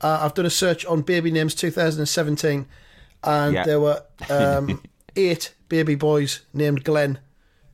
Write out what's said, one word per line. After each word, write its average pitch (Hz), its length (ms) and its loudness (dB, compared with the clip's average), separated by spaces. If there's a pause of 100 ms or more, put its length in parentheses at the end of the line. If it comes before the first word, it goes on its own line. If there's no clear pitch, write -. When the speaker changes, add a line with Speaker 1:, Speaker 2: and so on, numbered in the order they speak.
Speaker 1:
Uh, 156 220 0
I've 151 100 -2
done 180 140 -2
a 165 40 0
search 175 360 0
on 165 160 0
baby 170 280 0
names 156 240 0
two 170 160 -2
thousand 160 300 0
and 143 80 -2
seventeen. 147 580 0 (580)
And 147 300 2
Speaker 2:
Yeah. - 100 0
Speaker 1:
there 151 160 2
were, 147 220 0 (280)
um, 139 520 0 (160)
Speaker 2:
<laughs> - 180 -14
Speaker 1:
eight 175 380 0 (140)
baby 156 260 2
boys 147 460 0 (120)
named 143 320 0
Glenn 147 340 0 (540)